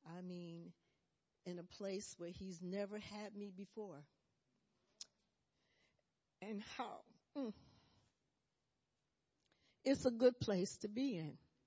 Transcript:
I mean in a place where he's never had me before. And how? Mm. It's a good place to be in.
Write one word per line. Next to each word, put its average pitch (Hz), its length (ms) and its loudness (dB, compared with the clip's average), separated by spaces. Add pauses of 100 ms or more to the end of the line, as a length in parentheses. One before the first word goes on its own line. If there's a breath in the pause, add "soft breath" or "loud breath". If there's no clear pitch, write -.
I 170 140 -10
mean 175 520 -10 (760)
in 180 120 -4
a 175 60 -10
place 196 540 -6
where 170 120 -8
he's 185 320 -8
never 196 360 -2
had 208 380 -10
me 202 200 -8
before. 190 480 -10 (2500 soft breath)
And 202 200 -6 (140)
how? - 240 -6 (360)
Mm. 254 160 -2 (2250 loud breath)
It's 277 200 6
a 262 60 6
good 247 280 10
place 202 400 4
to 214 100 -4
be 233 280 0
in. 151 200 -4 (300)